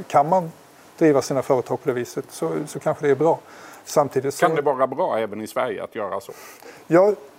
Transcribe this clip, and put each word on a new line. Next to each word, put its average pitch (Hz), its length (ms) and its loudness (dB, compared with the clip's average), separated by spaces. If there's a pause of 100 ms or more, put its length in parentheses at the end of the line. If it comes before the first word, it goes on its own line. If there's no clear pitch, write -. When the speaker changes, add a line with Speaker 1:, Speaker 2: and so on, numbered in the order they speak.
Speaker 1:
kan 147 220 2
man 175 220 0 (460)
driva 147 240 4
sina 135 200 -2
företag 127 420 -2
på 147 60 -4
det 123 40 0
viset 123 360 -6
så, 165 220 -6 (160)
så - 120 -12
kanske 156 260 -4
det 143 60 4
är 135 40 4
bra. 151 240 2 (460)
Samtidigt 139 480 0
så - 120 0
Speaker 2:
Kan 165 100 2
det 147 60 0
vara 131 260 2
bra 131 320 -2
även 107 220 -6
i 107 60 -8
Sverige 110 360 -4
att - 120 -12
göra 98 260 -6
så? - 100 -18 (560)
Speaker 1:
Ja, 185 260 6 (260)